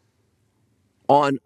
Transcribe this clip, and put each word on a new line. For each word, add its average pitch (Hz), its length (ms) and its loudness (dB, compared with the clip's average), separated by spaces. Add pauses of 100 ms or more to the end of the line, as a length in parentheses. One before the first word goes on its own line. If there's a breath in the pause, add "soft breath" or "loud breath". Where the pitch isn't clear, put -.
(1080)
on, 143 400 0